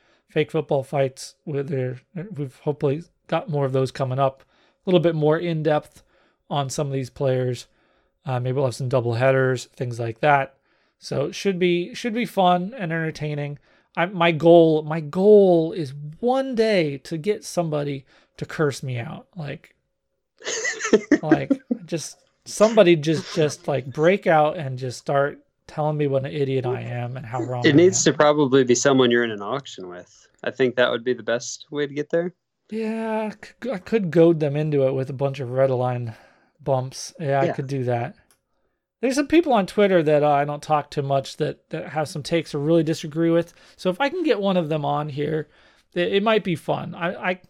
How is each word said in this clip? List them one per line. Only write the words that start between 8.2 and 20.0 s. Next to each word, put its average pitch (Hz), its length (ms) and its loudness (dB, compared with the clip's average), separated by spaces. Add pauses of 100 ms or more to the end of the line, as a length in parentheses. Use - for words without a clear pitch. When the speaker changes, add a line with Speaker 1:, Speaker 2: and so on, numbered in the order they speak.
Speaker 1:
Uh, 127 140 -2
maybe 127 160 -2
we'll 139 100 0
have 120 100 -2
some 131 140 -6
double 120 240 0
headers, 131 520 2 (100)
things 120 240 -8
like 117 200 -6
that. 139 360 2 (440)
So 135 280 -4
it 196 80 -10
should 196 220 -2
be, 180 360 0
should 233 200 -6
be 233 120 -2
fun 180 520 0
and 170 140 -6
entertaining. 151 680 -6 (360)
I, 170 120 0
my 175 240 2
goal, 160 520 6
my 156 160 -4
goal 180 720 6
is 139 220 -6 (260)
one 262 360 0
day 185 440 2
to - 180 -8
get 202 280 -4
somebody 147 600 -4 (320)
to 143 80 -8
curse 147 380 -2
me 127 160 -6
out, - 360 -12
like, 143 400 -14 (640)